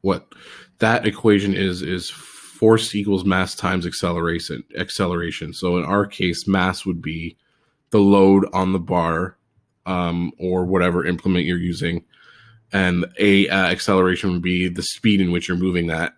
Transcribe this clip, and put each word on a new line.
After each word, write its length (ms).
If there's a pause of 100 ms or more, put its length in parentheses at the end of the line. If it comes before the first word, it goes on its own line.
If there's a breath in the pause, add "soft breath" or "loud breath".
what 320 (460 loud breath)
that 280
equation 460
is, 280
is 280
force 840
equals 300
mass 320
times 300
acceleration, 800 (120)
acceleration. 760
So 240
in 80
our 200
case, 400
mass 400
would 160
be 360 (540)
the 80
load 520
on 220
the 60
bar, 580 (480)
um, 520
or 280
whatever 400
implement 400
you're 120
using. 460 (680 soft breath)
And 340 (120)
a, 300
uh, 200
acceleration 680
would 80
be 260
the 160
speed 380
in 100
which 160
you're 100
moving 300
that 300